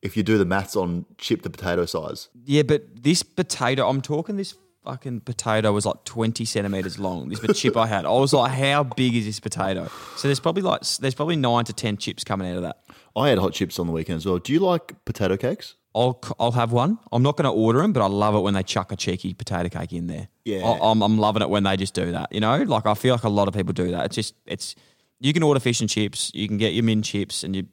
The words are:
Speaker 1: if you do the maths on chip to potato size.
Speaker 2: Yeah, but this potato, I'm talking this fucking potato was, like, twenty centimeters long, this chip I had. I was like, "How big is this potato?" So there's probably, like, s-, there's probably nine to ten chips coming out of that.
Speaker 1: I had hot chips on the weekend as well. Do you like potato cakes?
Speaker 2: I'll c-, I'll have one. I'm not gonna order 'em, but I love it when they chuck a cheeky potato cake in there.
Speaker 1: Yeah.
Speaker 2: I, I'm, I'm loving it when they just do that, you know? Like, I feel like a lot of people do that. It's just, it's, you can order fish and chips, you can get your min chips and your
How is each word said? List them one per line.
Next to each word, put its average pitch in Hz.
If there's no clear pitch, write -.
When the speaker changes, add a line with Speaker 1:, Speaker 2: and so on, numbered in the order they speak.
Speaker 1:
if -
you 107
do 107
the 98
maths 95
on 87
chip -
to 92
potato 87
size. 78
Speaker 2:
Yeah, 143
but 139
this 156
potato, 131
I'm 135
talking 160
this 196
fucking 127
potato 110
was, 104
like, -
twenty 113
centimeters 98
long, 90
this 107
chip 120
I 113
had. 101
I 73
was 135
like, 127
"How 139
big 127
is 117
this 107
potato?" 95
So -
there's 139
probably, 170
like, -
s-, -
there's 127
probably 160
nine 120
to 110
ten 104
chips -
coming 98
out 87
of 90
that. -
Speaker 1:
I 131
had 113
hot 90
chips -
on 87
the 82
weekend 80
as 80
well. 90
Do 127
you 156
like 180
potato 95
cakes? -
Speaker 2:
I'll 123
c-, -
I'll 117
have 117
one. 143
I'm 120
not 147
gonna 139
order 113
'em, 214
but 131
I 98
love 104
it 104
when 98
they 92
chuck -
a 98
cheeky 92
potato 87
cake 87
in 87
there. 85
Speaker 1:
Yeah. 98
Speaker 2:
I, 110
I'm, 110
I'm 107
loving 107
it 71
when 101
they 98
just 95
do 87
that, -
you 107
know? 110
Like, 117
I 107
feel 127
like 117
a 117
lot 101
of 98
people 92
do 90
that. 87
It's -
just, -
it's, -
you 139
can 165
order 143
fish 120
and 107
chips, -
you 101
can 104
get 104
your 110
min 110
chips -
and 95
your 95